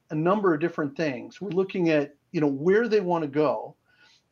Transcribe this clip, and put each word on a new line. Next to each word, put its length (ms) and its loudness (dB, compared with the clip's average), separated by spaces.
a 40 -4
number 380 2
of 80 -2
different 340 -4
things. 460 -6
We're 80 -8
looking 400 0
at, 240 2
you 80 -2
know, 60 4
where 400 2
they 120 2
wanna 260 -2
go. 500 -2